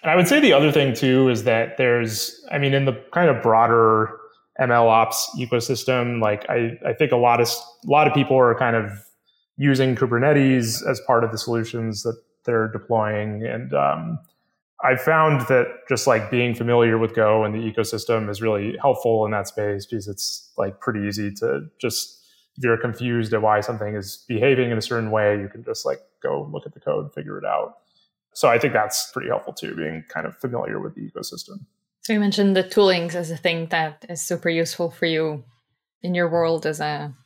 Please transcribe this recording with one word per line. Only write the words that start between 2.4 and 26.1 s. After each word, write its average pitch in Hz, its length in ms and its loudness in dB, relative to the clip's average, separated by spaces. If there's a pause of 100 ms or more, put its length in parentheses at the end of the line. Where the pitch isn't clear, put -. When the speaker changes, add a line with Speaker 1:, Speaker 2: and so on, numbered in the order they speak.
Speaker 1:
I 147 60 -2
mean, 139 140 0
in 139 120 2
the 131 80 0 (200)
kind 175 160 4
of 117 140 2
broader 113 760 4 (420)
M 127 120 0
L 117 180 6
ops 113 400 2 (100)
ecosystem, 120 840 -2
like, 104 260 -2
I, 117 380 -2
I - 60 -2
think 139 180 0
a 123 60 2
lot 120 240 4
of 117 80 2
s-, - 140 -6 (220)
a 131 60 -4
lot 147 160 6
of 135 80 2
people 135 220 2
are 120 180 6
kind 117 220 0
of 104 160 -2 (640)
using 131 400 2
Kubernetes 127 920 2
as 127 120 -2
part 117 240 2
of 110 80 -4
the 107 60 -8
solutions 113 680 -4
that 117 120 -4 (280)
they're 113 240 0
deploying. 107 760 -4
And, 123 300 -6
um, 165 460 -2 (640)
I 131 100 2
found 156 540 2
that 123 180 4 (220)
just, 123 180 -2
like, 110 240 2
being 120 240 0
familiar 117 420 2
with 113 200 0
Go 110 260 4
and 107 100 -2
the 110 60 -6
ecosystem 110 720 -2
is 101 100 -8
really 107 400 -2
helpful 120 440 2
in 107 80 -2
that 101 160 -4
space 104 360 -4
because 104 220 -8
it's, - 500 -10
like, 98 220 -4
pretty 107 300 -4
easy 101 320 -6
to 73 280 -4 (120)
just, - 420 -8 (340)
if 131 60 -12
you're 117 140 2
confused 117 580 -4
at 107 80 0
why 107 180 2
something 107 360 -6
is - 320 -12
behaving 127 420 2
in 113 80 -2
a 107 40 -4
certain 113 280 -4
way, 104 300 2
you 98 80 -10
can - 160 -18
just, - 200 -10
like, - 140 -4 (240)